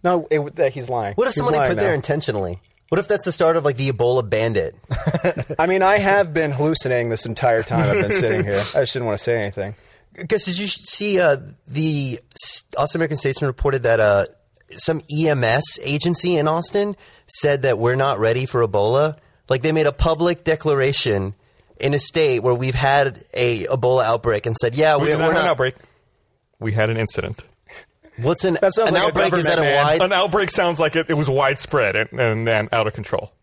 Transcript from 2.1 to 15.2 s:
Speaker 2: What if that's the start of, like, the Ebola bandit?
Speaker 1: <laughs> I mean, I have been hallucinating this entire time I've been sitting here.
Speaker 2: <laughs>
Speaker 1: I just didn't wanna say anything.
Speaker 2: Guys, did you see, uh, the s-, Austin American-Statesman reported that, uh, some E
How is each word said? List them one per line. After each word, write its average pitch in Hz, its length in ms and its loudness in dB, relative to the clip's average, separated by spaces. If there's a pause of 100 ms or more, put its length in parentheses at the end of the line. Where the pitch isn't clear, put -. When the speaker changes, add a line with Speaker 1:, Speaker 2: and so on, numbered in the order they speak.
Speaker 2:
What 170 100 0
if - 100 -6
that's 202 160 0
the 180 80 -2
start 165 240 2
of, 147 80 -2
like, 139 100 0
the 135 160 -2
Ebola 120 360 2
bandit? 107 460 0 (460)
Speaker 1:
<laughs> - 400 -4
I 160 80 4
mean, 190 160 2
I 196 140 4
have 196 360 2
been 156 200 0
hallucinating 127 560 0
this 110 160 -2
entire 113 360 0
time 117 280 0
I've 101 120 2
been 104 120 0
sitting 101 320 0
here. 101 80 -2
Speaker 2:
<laughs> 101 200 0
Speaker 1:
I 151 60 2
just 131 140 -2
didn't 120 120 -4
wanna 104 120 -2
say 120 240 -2
anything. 101 340 -6 (520)
Speaker 2:
Guys, 214 180 -2
did 180 120 -4
you 202 80 -4
see, 202 540 -2
uh, 151 180 4 (300)
the 139 520 -4 (240)
s-, - 200 -2 (120)
Austin 151 220 -2
American-Statesman 147 520 -2
reported 131 340 -2
that, 117 160 4
uh, 101 260 4 (460)
some 160 400 -2
E 156 180 0